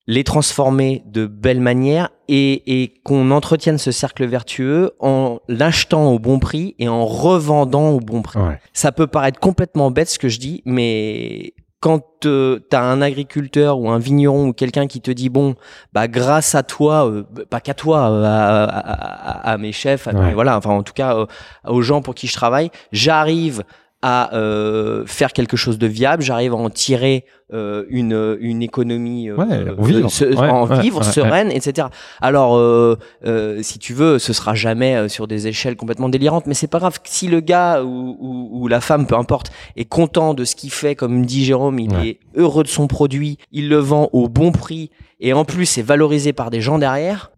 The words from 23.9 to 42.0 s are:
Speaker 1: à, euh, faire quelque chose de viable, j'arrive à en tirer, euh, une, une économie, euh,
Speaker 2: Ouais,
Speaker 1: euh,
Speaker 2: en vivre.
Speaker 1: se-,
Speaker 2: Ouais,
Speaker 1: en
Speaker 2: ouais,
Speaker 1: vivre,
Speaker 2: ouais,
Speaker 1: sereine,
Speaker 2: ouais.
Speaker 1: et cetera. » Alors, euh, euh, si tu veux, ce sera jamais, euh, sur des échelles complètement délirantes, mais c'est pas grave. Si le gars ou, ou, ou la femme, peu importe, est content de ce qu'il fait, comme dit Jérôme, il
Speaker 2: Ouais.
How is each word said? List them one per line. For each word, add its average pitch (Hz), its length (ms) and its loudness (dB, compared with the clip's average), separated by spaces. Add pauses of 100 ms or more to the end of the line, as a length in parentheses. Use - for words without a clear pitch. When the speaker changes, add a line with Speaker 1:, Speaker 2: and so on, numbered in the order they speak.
Speaker 1:
à, 123 300 0
euh, 110 720 -2
faire - 260 -2
quelque 123 240 -2
chose 117 220 -2
de 117 80 0
viable, 131 380 0
j'arrive 123 300 -2
à - 20 -2
en 110 140 -4
tirer, 131 540 0 (280)
euh, 104 360 -6
une, 110 520 -2
une 117 200 -4
économie, 120 680 -4
euh, 104 60 -6
Speaker 2:
Ouais, 165 160 0
Speaker 1:
euh, 95 260 -4
Speaker 2:
en 104 60 -2
vivre. 151 260 2
Speaker 1:
se-, - 140 0
Speaker 2:
Ouais, 131 240 4
Speaker 1:
en 127 180 4
Speaker 2:
ouais, 127 140 2
Speaker 1:
vivre, 214 180 0
Speaker 2:
ouais, 110 60 0
Speaker 1:
sereine, 147 440 2
Speaker 2:
ouais. 131 80 -2
Speaker 1:
et 131 40 -2
cetera. » 139 280 -4 (320)
Alors, 131 360 4
euh, 117 400 6 (280)
euh, 107 380 -2
si - 160 -10
tu 120 160 -12
veux, 147 240 4
ce 117 140 -2
sera 107 240 -2
jamais, 117 400 0
euh, 107 120 0
sur 107 200 -8
des 107 180 -4
échelles 110 300 -4
complètement 117 320 -4
délirantes, 143 400 0
mais 143 60 -2
c'est 156 120 -2
pas 165 140 -2
grave. 180 240 -2
Si - 240 -6
le 170 100 4
gars 170 460 2
ou, 127 340 -8
ou, 123 300 -10 (160)
ou - 20 -2
la 117 140 2
femme, 147 260 2
peu 123 80 0
importe, 123 380 -2 (240)
est 117 80 -6
content 160 500 0
de 127 100 -4
ce - 120 -6
qu'il 135 160 -14
fait, 147 240 -2
comme 123 280 0
dit 131 200 0
Jérôme, 135 340 0
il 110 160 -4
Speaker 2:
Ouais. 90 140 0